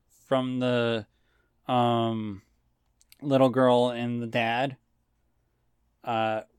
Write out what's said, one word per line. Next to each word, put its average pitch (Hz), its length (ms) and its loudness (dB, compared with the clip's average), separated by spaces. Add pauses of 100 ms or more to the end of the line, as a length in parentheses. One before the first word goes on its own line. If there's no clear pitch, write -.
from 127 500 -4
the, 120 460 0 (600)
um, 113 760 0 (800)
little 135 280 4
girl 123 400 4
and 120 320 -6
the 117 60 -8
dad, 120 500 -2 (1300)
uh, 110 380 -2 (180)